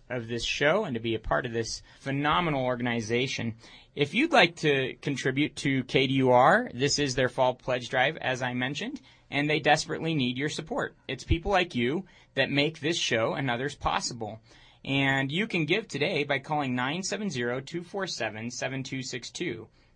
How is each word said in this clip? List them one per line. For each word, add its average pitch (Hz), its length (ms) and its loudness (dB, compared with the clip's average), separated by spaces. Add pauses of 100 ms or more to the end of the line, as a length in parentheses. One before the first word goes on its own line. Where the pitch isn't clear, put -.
of 120 200 -6
this 117 160 -4
show 175 400 2
and 147 100 -6
to 113 60 -4
be 113 160 0
a - 20 -6
part - 260 -2
of 117 80 -6
this - 300 -4 (160)
phenomenal 147 640 0
organization. 120 920 -2 (420)
If 143 180 0
you'd 302 160 2
like 185 260 6
to 135 460 2
contribute 139 540 0
to 135 280 0
K 135 220 4
D 131 80 0
U 131 160 6
R, 143 420 8
this 139 280 0
is 131 160 0
their 131 120 4
Fall 127 260 2
Pledge 123 340 -4
Drive, 135 300 2
as 127 240 -2
I 123 120 -2
mentioned, 147 460 -4 (280)
and 147 220 0
they 156 80 2
desperately 151 560 2
need 127 240 0
your 147 120 -2
support. 165 440 -6 (140)
It's 131 160 -8
people 165 260 0
like 180 240 2
you 131 300 0 (320)
that 131 120 2
make 143 300 0
this 165 180 -2
show 120 360 2
and 139 180 -2
others 131 240 -2
possible. 120 640 -4 (460)
And 135 480 2
you 196 160 0
can 170 160 0
give 185 240 -2
today 151 340 -2
by 143 160 -2
calling 139 380 -2
nine 139 260 -2
seven 196 260 -4
zero 123 320 -2
two 170 220 -8
four 190 240 -6
seven 110 460 -6
seven 131 320 -6
two 131 180 -6
six 127 280 -10
two. 113 360 -8 (300)